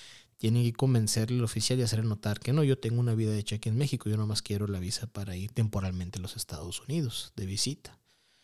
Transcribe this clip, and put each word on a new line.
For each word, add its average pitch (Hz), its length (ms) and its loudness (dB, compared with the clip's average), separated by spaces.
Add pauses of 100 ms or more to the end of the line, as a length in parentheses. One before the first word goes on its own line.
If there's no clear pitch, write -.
(380)
Tienen 117 260 4
que 117 100 4
convencerle 117 640 2
al 120 60 2
oficial 113 340 0
y 127 60 2
hacerle 113 260 0
notar 107 300 -2
que - 120 -2
no, 151 120 4
yo 135 160 4
tengo 117 200 0
una 120 140 4
vida 110 240 2
hecha 107 200 -4
aquí 113 120 -2
en 110 80 2
México, 131 320 0
yo 107 80 2
nomás 107 240 0
quiero 104 240 -2
la 98 140 -2
visa 92 260 -4
para 98 300 -8
ir 98 160 -6
temporalmente 95 640 0
a 92 60 -4
los - 120 -8
Estados - 460 -8
Unidos 135 540 -4
de 98 100 -6
visita. 104 540 -6 (440)